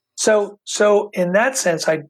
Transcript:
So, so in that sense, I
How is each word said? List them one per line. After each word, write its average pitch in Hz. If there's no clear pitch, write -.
So, 208
so 208
in 180
that 247
sense, 165
I 156